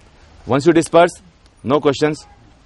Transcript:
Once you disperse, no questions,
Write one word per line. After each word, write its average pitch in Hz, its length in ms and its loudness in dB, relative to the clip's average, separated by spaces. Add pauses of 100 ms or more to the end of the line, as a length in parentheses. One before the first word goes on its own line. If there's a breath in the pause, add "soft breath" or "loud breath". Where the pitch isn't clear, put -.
(460)
Once 131 200 -4
you 170 80 4
disperse, 170 380 2 (520)
no 143 180 -2
questions, 151 440 -4 (400)